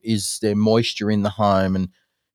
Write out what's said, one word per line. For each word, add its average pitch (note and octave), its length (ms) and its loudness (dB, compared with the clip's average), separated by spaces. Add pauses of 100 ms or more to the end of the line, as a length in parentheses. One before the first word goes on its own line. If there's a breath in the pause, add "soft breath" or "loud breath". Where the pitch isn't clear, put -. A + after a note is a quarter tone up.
is A2 380 -4
there G#2 140 0
moisture A2 540 0
in G#2 140 0
the G#2 80 -2
home? F#2+ 440 2
And, F#2 140 -2 (460)